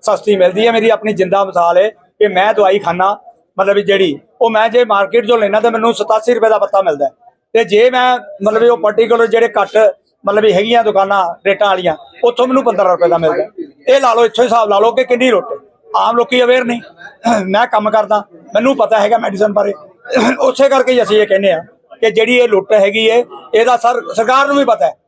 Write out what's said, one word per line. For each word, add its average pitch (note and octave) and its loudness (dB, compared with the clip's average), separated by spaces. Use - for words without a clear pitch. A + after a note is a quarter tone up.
ਸਸਤੀ G#3 -2
ਮਿਲਦੀ F#3 2
ਹੈ। A#3 2
ਮੇਰੀ A3+ 0
ਆਪਣੀ G#3+ -2
ਜਿੰਦਾ F#3+ 0
ਮਿਸਾਲ F3+ 0
ਹੈ G#3 2
ਕਿ - -4
ਮੈਂ G3 0
ਦਵਾਈ G3+ 2
ਖਾਨਾ, F#3+ -2
ਮਤਲਬ G3 0
ਵੀ G3+ -2
ਜਿਹੜੀ F#3+ 0
ਉਹ A#3 2
ਮੈਂ A3 0
ਜੇ A#3+ 2
ਮਾਰਕੀਟ G#3 0
ਚੋਂ A#3+ 2
ਲੈਣਾ G#3 0
ਤਾਂ A3+ 2
ਮੈਨੂੰ A3+ 0
ਸਤਾਸੀ A3 0
ਰੁਪਏ A3 0
ਦਾ G#3+ 2
ਪੱਤਾ G3 0
ਮਿਲਦਾ D3+ -2
ਹੈ, C3 -4
ਤੇ A3+ 2
ਜੇ G#3 2
ਮੈਂ B3 0
ਮਤਲਬ G#3+ 0
ਵੀ A#3 4
ਉਹ A#3 2
ਪਾਰਟੀਕੂਲਰ A3+ 2
ਜਿਹੜੇ A3+ 0
ਘੱਟ G3+ 2
ਮਤਲਬ G#3 0
ਵੀ G#3+ 2
ਹੈਗੀਆਂ A3+ 0
ਦੁਕਾਨਾਂ G3 0
ਰੇਟਾਂ G3 0
ਵਾਲੀਆਂ, F3+ -2
ਉੱਥੋਂ A#3+ 0
ਮੈਨੂੰ B3+ 0
ਪੰਦਰਾਂ G3 0
ਰੁਪਏ F3 0
ਦਾ E3+ 0
ਮਿਲਦਾ D#3+ -2
ਹੈ। - -8
ਇਹ C4 4
ਲਾ B3 0
ਲਓ, A#3 2
ਇੱਥੋਂ A3+ 0
ਹਿਸਾਬ A3+ 0
ਲਾ G3+ 0
ਲਓ A3+ 2
ਕਿ B3+ -2
ਕਿੰਨੀ B3 0
ਲੁੱਟ G3+ 0
ਹੈ। - -16
ਆਮ G#3 0
ਲੋਕੀ A#3+ 0
ਅਵੇਅਰ B3 2
ਨਹੀਂ। A#3+ -6
<clears throat> A3+ -2
ਮੈਂ G3+ 0
ਕੰਮ G#3+ -2
ਕਰਦਾ, G#3 0
ਮੈਨੂੰ B3 -2
ਪਤਾ A3 0
ਹੈਗਾ G#3+ 0
ਮੈਡੀਸਨ G#3 -2
ਬਾਰੇ, G3 -2
<clears throat> B3 0
ਉਸੇ C4 0
ਕਰਕੇ B3+ 0
ਹੀ A#3+ 2
ਅਸੀਂ G#3+ 0
ਇਹ G#3 2
ਕਹਿੰਦੇ G3 0
ਆ D#3+ -2
ਕਿ A3+ 0
ਜਿਹੜੀ A3+ 0
ਇਹ A#3+ 2
ਲੁੱਟ G3 0
ਹੈਗੀ G#3+ 2
ਹੈ, A#3 2
ਇਹਦਾ A#3 2
ਸਰ, A#3+ -4
ਸਰਕਾਰ B3+ 0
ਨੂੰ C#4+ -2
ਵੀ C#4 2
ਪਤਾ G#3+ 0
ਹੈ D3+ -4